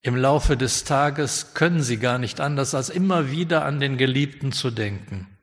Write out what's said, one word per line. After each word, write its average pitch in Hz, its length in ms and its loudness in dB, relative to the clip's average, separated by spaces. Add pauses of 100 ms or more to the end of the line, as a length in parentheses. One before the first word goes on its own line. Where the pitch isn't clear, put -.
Im 123 160 -2
Laufe 139 400 4
des 120 260 -2
Tages 143 720 0
können 165 280 2
sie 120 160 0
gar 123 200 0
nicht 120 220 -6
anders, 139 340 -2
als 131 140 -2
immer 180 420 0
wieder 160 340 0
an 147 140 -2
den 135 200 0
Geliebten 135 520 0
zu 127 200 -2
denken. 101 580 -6 (140)